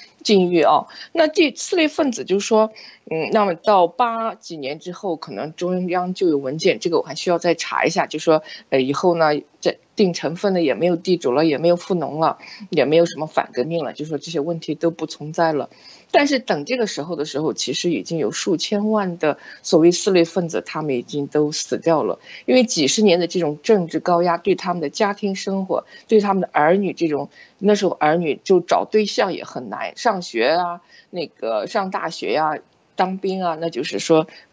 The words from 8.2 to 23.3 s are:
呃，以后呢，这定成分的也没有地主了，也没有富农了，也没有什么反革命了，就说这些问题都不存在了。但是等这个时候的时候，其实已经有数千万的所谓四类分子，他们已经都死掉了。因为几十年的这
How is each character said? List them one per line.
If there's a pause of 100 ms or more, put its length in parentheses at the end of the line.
呃，
以
后
呢， (340)
这 (160)
定
成
分
的
也
没
有
地
主
了，
也
没
有
富
农
了， (300)
也
没
有
什
么
反
革
命
了，
就
说
这
些
问
题
都
不
存
在
了。 (400)
但
是
等
这
个
时
候
的
时
候，
其
实
已
经
有
数
千
万
的 (240)
所
谓
四
类
分
子，
他
们
已
经
都
死
掉
了。 (260)
因
为
几
十
年
的
这